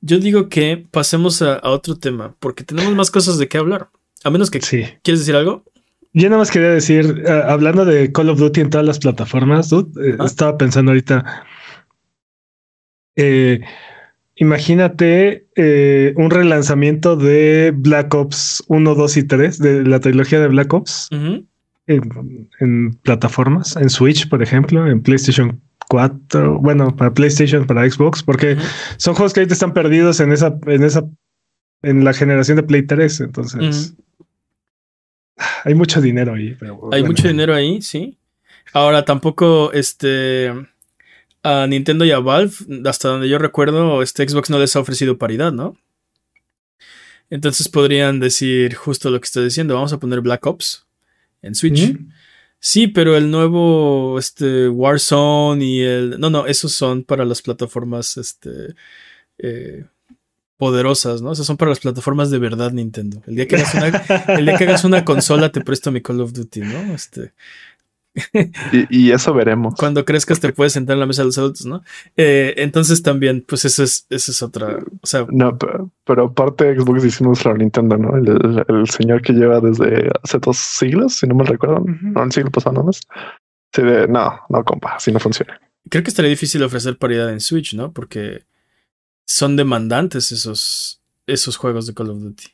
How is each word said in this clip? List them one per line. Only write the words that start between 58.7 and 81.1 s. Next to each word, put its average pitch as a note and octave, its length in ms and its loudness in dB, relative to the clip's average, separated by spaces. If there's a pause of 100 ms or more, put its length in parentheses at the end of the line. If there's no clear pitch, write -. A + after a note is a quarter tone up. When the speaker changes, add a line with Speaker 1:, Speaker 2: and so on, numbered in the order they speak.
Speaker 1:
eh, B2 460 -12 (720)
poderosas, B2+ 640 -2
¿no? C3+ 100 -8
Esas D3+ 140 -8
son D3 120 -4
para D#3+ 100 0
las C#3 120 -2
plataformas C#3 500 -4
de C3+ 80 -2
verdad, A#2+ 340 -4
Nintendo. A2 540 -8
El - 100 -10
día B2+ 100 -4
que B2+ 100 0
hagas D3 180 0
una, E3 120 0
Speaker 2:
<laughs> F3+ 540 0
Speaker 1:
el D3 60 2
día F#3 100 4
que F3+ 80 4
hagas F3+ 200 2
una F#3 200 4
consola, D3+ 480 2
te C#3+ 80 -4
presto C3+ 320 -4
mi B2 80 -4
Call B2 220 -6
of A#2+ 100 -8
Duty, A#2 280 -12
¿no? C#3 340 -8
Este. - 380 -16 (1400)
Speaker 3:
Y, B2 360 4
y A#2+ 40 6
eso B2+ 220 2
veremos. A2+ 420 0
Speaker 1:
Cuando D3 300 -2
crezcas D3+ 340 0
te E3+ 140 -2
puedes C#3+ 180 2
sentar C3+ 220 -2
en C#3 60 0
la C3+ 60 -2
mesa C3+ 140 -2
de C3+ 60 2
los B2+ 100 -2
adultos, C3+ 300 -4
¿no? C#3 160 -12 (340)
Eh, C#3 400 2
entonces D#3+ 460 0
también, C3+ 440 0
pues C3 200 -4
eso C#3 160 0
es, - 260 -2
eso C3 240 -6
es - 100 -6
otra, G#2+ 360 -8 (240)
o - 40 -12
sea B2 240 -2
Speaker 3:
No, B2 280 2
pe-, - 80 -6 (380)
pero B2 240 2
aparte C#3 460 0
Xbox B2+ 280 2
diciéndoselo B2 520 2
a G#2+ 40 -4
Nintendo, A2 400 2
¿no? A2+ 180 0
El, B2+ 120 2
el, A2+ 360 2 (100)
el A2 140 2
señor A#2 320 0
que A#2+ 140 0
lleva A#2 260 4
desde A2+ 480 0 (140)
hace - 160 -4
dos B2 180 -2
siglos, G3 600 -2